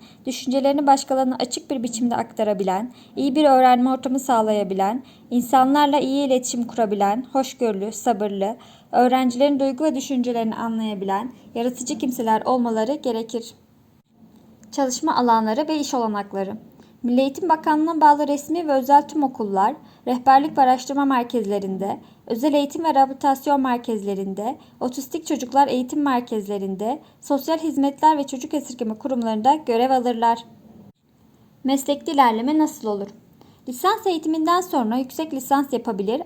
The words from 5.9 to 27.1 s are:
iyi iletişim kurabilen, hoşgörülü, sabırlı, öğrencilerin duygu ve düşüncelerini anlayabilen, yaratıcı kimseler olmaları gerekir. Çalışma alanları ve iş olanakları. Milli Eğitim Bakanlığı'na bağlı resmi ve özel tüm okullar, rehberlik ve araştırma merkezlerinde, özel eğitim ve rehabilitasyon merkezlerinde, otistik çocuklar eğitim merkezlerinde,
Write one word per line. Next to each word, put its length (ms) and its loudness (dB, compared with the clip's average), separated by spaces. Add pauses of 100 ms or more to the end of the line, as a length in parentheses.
iyi 260 0
iletişim 400 -2
kurabilen, 680 0
hoşgörülü, 600 -2
sabırlı, 640 -2 (360)
öğrencilerin 680 2
duygu 240 -2
ve 100 2
düşüncelerini 600 -2
anlayabilen, 800 -4 (220)
yaratıcı 440 -4
kimseler 440 -2
olmaları 520 0
gerekir. 600 -6 (1160)
Çalışma 440 -2
alanları 520 2
ve 100 -2
iş 160 -4
olanakları. 600 -4 (460)
Milli 180 2
Eğitim 280 -2
Bakanlığı'na 520 0
bağlı 280 6
resmi 400 -2
ve 40 2
özel 360 4
tüm 140 -2
okullar, 520 0 (320)
rehberlik 520 4
ve 40 6
araştırma 420 2
merkezlerinde, 960 -2 (260)
özel 280 0
eğitim 300 0
ve 100 0
rehabilitasyon 640 2
merkezlerinde, 960 -4 (240)
otistik 460 -8
çocuklar 420 2
eğitim 340 -2
merkezlerinde, 960 -4 (220)